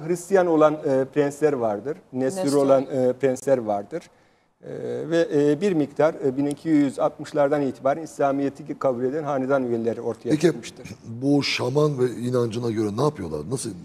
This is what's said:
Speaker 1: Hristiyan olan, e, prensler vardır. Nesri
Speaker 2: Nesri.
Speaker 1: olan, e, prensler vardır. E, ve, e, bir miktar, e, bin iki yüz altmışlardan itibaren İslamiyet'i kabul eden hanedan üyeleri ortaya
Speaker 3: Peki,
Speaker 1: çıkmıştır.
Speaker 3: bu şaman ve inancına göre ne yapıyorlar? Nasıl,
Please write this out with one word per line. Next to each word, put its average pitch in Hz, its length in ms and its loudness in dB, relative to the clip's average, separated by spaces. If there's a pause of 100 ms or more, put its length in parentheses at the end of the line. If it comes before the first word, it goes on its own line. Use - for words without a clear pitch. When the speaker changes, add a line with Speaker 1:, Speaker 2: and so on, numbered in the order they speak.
Speaker 1:
Hristiyan 180 400 2
olan, 151 260 6
e, 135 400 0
prensler 143 400 2
vardır. 117 440 -4 (160)
Nesri 131 320 -2
Speaker 2:
Nesri. 143 120 2
Speaker 1:
olan, 135 260 6
e, 127 300 0
prensler 131 440 0
vardır. 104 460 -4 (600)
E, 123 60 -16 (400)
ve, 165 260 4
e, 147 260 4
bir 202 120 2
miktar, 151 400 2 (120)
e, 131 120 0
bin 143 80 0
iki 147 240 -4
yüz 143 300 2
altmışlardan 147 640 0
itibaren 139 400 -2
İslamiyet'i 143 800 -4
kabul 127 240 0
eden 147 200 -2
hanedan 135 400 0
üyeleri 117 380 -2
ortaya 117 280 -6
Speaker 3:
Peki, 147 120 2
Speaker 1:
çıkmıştır. - 480 -2 (320)
Speaker 3:
bu 139 220 2
şaman 139 560 0
ve 123 120 2
inancına 120 600 -2
göre 107 260 -2
ne 127 40 -2
yapıyorlar? 92 380 -2 (120)
Nasıl, 127 180 -6 (160)